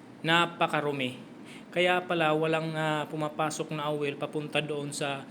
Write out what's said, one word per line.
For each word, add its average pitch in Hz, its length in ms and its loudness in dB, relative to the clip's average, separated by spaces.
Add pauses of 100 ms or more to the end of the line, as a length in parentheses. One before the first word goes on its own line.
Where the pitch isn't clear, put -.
(260)
Napakarumi. 156 1040 2 (380)
Kaya 180 340 2
pala 170 320 2
walang, 160 400 2
ah, 156 320 0
pumapasok 156 720 -2
na 147 180 -2
oil 147 240 -2
papunta 147 460 -2
doon 147 260 -4
sa 139 420 -4